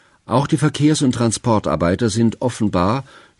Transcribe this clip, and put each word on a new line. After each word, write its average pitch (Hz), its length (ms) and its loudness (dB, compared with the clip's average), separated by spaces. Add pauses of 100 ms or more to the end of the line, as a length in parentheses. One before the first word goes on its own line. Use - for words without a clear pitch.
(240)
Auch 131 220 -2
die 156 100 -2
Verkehrs- 151 460 2
und 127 100 2
Transportarbeiter 104 960 0
sind 110 320 0
offenbar, 107 640 -2 (340)